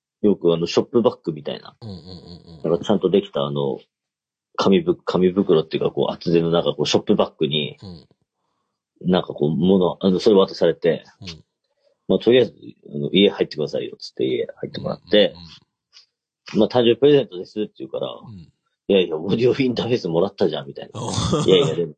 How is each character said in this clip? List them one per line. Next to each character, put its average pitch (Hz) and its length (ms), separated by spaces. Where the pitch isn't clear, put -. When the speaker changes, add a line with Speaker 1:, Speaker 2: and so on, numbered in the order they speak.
Speaker 1:
う、 104 60
よ 98 80
く 85 180
あ 82 40
の、 85 100
シ - 120
ョ 113 40
ッ - 20
プ 120 160
バ 113 100
ッ - 100
グ 82 120
み 73 100
た 65 100
い - 80
な。 - 200
Speaker 2:
う - 40
ん 107 40
う 98 40
ん - 20
う 87 40
ん - 40
う - 20
ん。 - 120
Speaker 1:
な 85 40
ん 82 40
か - 60
ち - 40
ゃ 110 60
ん 92 40
と 92 100
で 95 120
き - 100
た 71 100
あ 71 100
の、 69 280
紙 95 260
ぶ-、 82 220
紙 90 280
袋 87 300
っ - 60
て 73 100
い - 20
う - 40
か - 80
こ 69 180
う、 - 40
厚 - 180
手 82 100
の 82 100
な 85 100
ん - 20
か 78 100
こ 76 100
う、 - 20
シ - 120
ョ - 20
ッ - 40
プ 107 120
バ - 120
ッ - 100
グ 78 100
に、 71 340
Speaker 2:
う 101 60
ん。 90 40
Speaker 1:
な 90 80
ん - 40
か - 60
こ - 180
う、 80 80
物、 90 440
あ 98 100
の、 90 100
そ 117 100
れ 104 60
渡 95 180
さ 90 140
れ 82 80
て、 78 280
Speaker 2:
う 101 40
ん。 85 180
Speaker 1:
ま 95 100
あ、 - 20
と 110 120
り 127 80
あ - 40
え - 20
ず、 - 80
あ 71 40
の、 71 140
家 95 180
入 87 160
っ - 20
て - 80
く 76 60
だ 71 60
さ 67 120
い 60 80
よ、 - 100
つ - 140
っ - 20
て 64 120
家 117 200
入 - 240
っ - 20
て - 80
も - 100
ら - 60
っ - 140
て、 101 200
Speaker 2:
う - 20
ん - 40
う - 40
ん 85 40
う - 40
ん。 - 20
Speaker 1:
ま 107 60
あ、 98 40
誕 123 140
生 117 100
日 - 40
プ - 100
レ 147 60
ゼ 139 100
ン 101 40
ト 90 100
で 90 80
す - 160
っ 104 60
て - 120
言 - 80
う - 40
か 65 80
ら、 67 120
Speaker 2:
う - 180
ん。 107 60
Speaker 1:
い 82 160
や 98 140
い 87 80
や、 78 80
オ 85 120
ー 95 60
デ 113 80
ィ 123 80
オ - 40
イ 131 140
ン 117 60
タ 92 80
ー - 40
フ 117 60
ェ - 20
ー - 20
ス 95 120
も 82 120
ら 98 60
っ - 80
た 95 140
じ 76 60
ゃ 73 80
ん、 69 40
み 71 60
た - 100
い - 100
な。 107 80
Speaker 2:
お 139 80
ー。 - 380
Speaker 1:
い - 20
や 90 160
い 78 40
や、 80 60
で 85 100
も 76 120